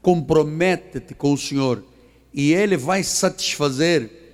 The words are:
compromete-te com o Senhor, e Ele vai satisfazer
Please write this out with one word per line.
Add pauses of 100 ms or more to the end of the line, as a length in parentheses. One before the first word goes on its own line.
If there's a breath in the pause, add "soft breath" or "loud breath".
compromete-te
com
o
Senhor, (480 soft breath)
e
Ele
vai
satisfazer (240)